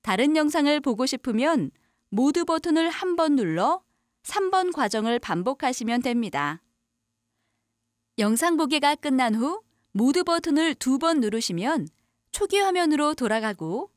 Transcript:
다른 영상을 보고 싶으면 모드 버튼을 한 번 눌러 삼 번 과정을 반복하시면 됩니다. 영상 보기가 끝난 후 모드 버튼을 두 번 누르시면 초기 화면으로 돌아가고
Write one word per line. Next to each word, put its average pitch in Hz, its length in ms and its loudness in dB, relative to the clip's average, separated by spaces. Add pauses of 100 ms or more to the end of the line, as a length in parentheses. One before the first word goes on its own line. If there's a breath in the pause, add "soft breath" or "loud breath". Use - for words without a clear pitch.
다른 247 360 2
영상을 302 440 2
보고 254 260 -2
싶으면 247 640 0 (380)
모드 294 340 2
버튼을 330 440 0
한 349 280 -2
번 320 180 2
눌러 220 480 0 (400)
삼 392 300 -2
번 370 180 2
과정을 226 480 -2
반복하시면 240 840 -2
됩니다. 170 600 -2 (1600)
영상 233 380 2
보기가 294 380 2
끝난 262 400 0
후 294 260 -2 (300)
모드 269 320 2
버튼을 330 540 0
두 262 240 0
번 330 180 2
누르시면 214 680 -2 (420)
초기 392 280 0
화면으로 320 560 2
돌아가고 220 840 -4